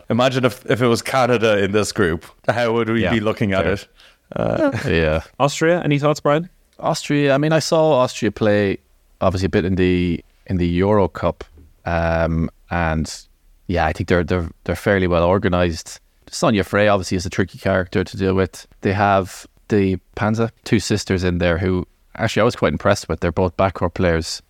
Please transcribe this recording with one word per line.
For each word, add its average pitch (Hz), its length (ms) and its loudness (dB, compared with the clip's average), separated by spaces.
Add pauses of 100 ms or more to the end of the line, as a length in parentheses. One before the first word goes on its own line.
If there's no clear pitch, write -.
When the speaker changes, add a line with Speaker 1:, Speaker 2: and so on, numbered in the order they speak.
Speaker 1:
Imagine 127 360 0
if, - 260 -2
if 120 100 2
it 127 60 2
was 117 160 2
Canada 113 600 2
in 98 100 0
this 104 180 0
group. 85 340 0 (240)
How 113 240 0
would 113 160 0
we 113 140 0
Speaker 2:
Yeah, 90 80 0
Speaker 1:
be 110 100 0
looking 104 320 -2
at 95 120 0
Speaker 2:
fair. 87 80 0
Speaker 1:
it? - 160 -6 (460)
Uh, 277 360 0 (180)
Speaker 3:
Yeah. 80 340 0 (180)
Speaker 2:
Austria, 160 420 0
any 147 160 0
thoughts, 147 220 -2
Brian? 156 280 -2 (300)
Speaker 3:
Austria, 147 560 -2
I 135 40 0
mean, 156 140 0
I 160 60 2
saw 156 340 2
Austria 123 380 0
play, 104 480 0 (420)
obviously, 95 260 0
a 85 40 0
bit 104 140 2
in 95 100 0
the, 90 500 0 (220)
in 95 120 -2
the 87 100 2
Euro 95 400 2
Cup. - 360 -6 (400)
Um, 82 640 0 (220)
and, 80 420 -2 (540)
yeah, 82 180 0
I 80 80 0
think - 160 -6
they're, 87 160 2
they're, 87 240 -2 (160)
they're 87 120 -4
fairly 95 320 2
well 85 160 2
organised. 90 760 0 (280)
Sonja 110 360 0
Frey, 104 240 2
obviously, 101 280 0
is 90 100 -4
a 90 40 -6
tricky - 280 -4
character 95 460 -2
to - 120 -12
deal 95 180 0
with. 92 320 -2 (160)
They 104 100 0
have 98 520 0 (240)
the 98 280 2 (180)
Panza, 110 380 -2 (120)
two 117 140 2
sisters 95 460 -2
in 87 140 0
there 85 200 0
who, 92 280 -2 (280)
actually, 113 280 -2
I - 20 4
was 120 120 0
quite 85 160 0
impressed - 360 0
with. 80 120 -4
They're 87 120 0
both 92 240 0
backcourt 90 380 0
players, 82 560 0